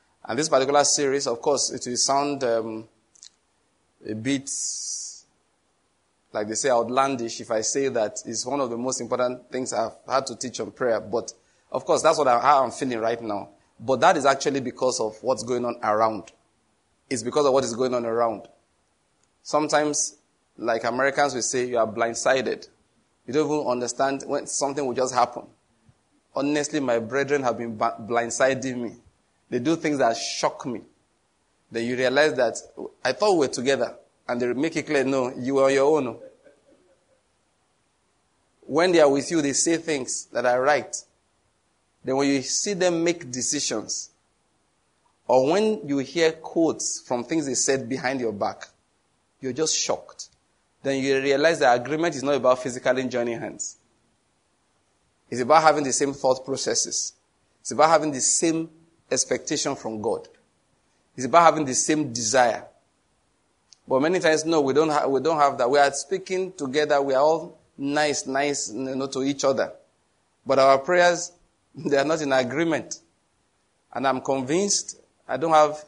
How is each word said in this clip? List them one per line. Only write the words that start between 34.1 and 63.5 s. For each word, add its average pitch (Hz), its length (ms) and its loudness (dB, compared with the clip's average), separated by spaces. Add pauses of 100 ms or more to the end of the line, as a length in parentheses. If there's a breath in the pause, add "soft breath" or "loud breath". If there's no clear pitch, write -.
And 123 120 -2
they 123 120 0
make 151 240 -2
it 147 100 -4
clear, 139 180 2
"No, 131 300 0
you 127 200 -4
were 135 100 4
on 139 80 4
your 139 240 4
own." 127 220 -4 (2500)
When 170 260 2
they 170 80 6
are 147 80 8
with 139 220 2
you, 165 120 2
they 139 100 0
say 165 240 2
things 151 560 -6
that 120 120 -2
are 123 160 4
right. 139 340 0 (1120)
Then 131 120 0
when 139 120 2
you 139 140 2
see - 320 -4
them 170 300 0
make 170 260 -2
decisions, 123 800 -6 (1160)
or 131 240 4
when 214 360 0
you 139 120 -2
hear 160 340 0
quotes - 680 -2
from 120 240 -4
things 160 220 -2
they 131 80 -4
said 127 340 -2
behind 127 320 -4
your 113 120 -2
back, 101 360 -6 (720)
you're 127 120 -6
just 156 240 -2
shocked. - 520 -6 (560)
Then 135 180 -2
you 135 180 2
realize 143 400 2
that 123 200 6
agreement 156 340 -2
is 127 80 -8
not 143 120 0
about 127 280 2
physically 127 460 -2
joining 120 320 -4
hands. - 380 -12 (1500)
It's 120 100 -6
about 151 220 6
having 151 200 6
the 131 120 -2
same 139 180 0
thought 131 320 0
processes. - 720 -4 (480)
It's - 80 -12
about 143 180 4
having 156 240 4
the 127 80 -4
same 160 480 0 (420)
expectation 135 640 -2
from 110 260 -8
God. 104 260 -4 (880)
It's 127 80 -8
about 147 180 6
having 156 220 6
the 127 100 -4
same 151 380 0
desire. 117 540 2 (1200)